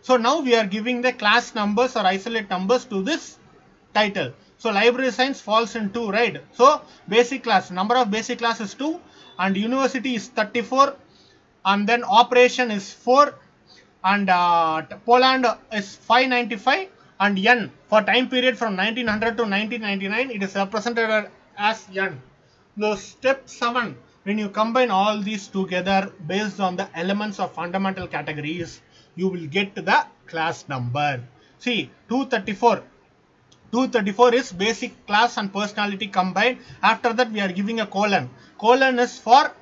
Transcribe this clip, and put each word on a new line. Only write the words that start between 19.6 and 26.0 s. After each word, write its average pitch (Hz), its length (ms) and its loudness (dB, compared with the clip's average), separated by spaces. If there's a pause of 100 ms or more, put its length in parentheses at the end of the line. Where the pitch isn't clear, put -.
ninety-nine, 208 480 -4
it 202 140 -6
is 190 120 -8
represented 214 720 -2 (280)
as 214 280 -2 (100)
N. 185 260 -6 (540)
Now 208 200 -2
step - 540 -4
seven, 240 480 -4 (260)
when 208 140 -2
you 208 120 -4
combine 226 420 0
all 208 300 2
these 208 260 -6
together 190 640 -2 (160)